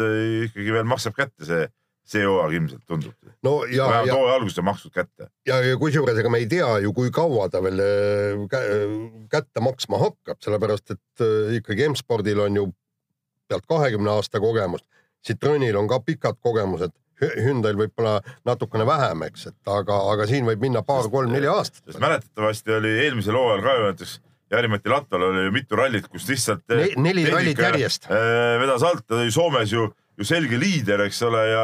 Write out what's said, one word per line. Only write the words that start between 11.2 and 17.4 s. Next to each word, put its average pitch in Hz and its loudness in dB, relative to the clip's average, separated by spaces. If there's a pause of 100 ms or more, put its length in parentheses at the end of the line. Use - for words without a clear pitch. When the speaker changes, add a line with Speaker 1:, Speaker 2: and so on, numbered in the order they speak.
Speaker 2:
äh, 107 0
ikkagi 110 0
M-spordil 104 -2
on 101 0
ju 101 0 (840)
pealt 95 -6
kahekümne 120 2
aasta 104 0
kogemust, 101 0 (400)
Citroenil 131 0
on 104 0
ka 127 0
pikad - -4
kogemused, 95 0 (300)
Hy-, - -2